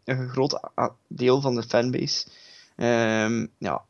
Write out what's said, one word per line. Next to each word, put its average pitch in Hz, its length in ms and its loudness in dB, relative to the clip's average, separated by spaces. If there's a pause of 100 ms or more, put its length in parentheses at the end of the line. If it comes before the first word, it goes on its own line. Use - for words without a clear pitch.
een 131 240 -4
groot - 500 -2
a-, - 160 0 (140)
deel 127 320 4
van 135 140 0
de 117 80 -2
fanbase, 123 640 0 (500)
ehm, 113 720 0 (120)
ja, 78 320 -4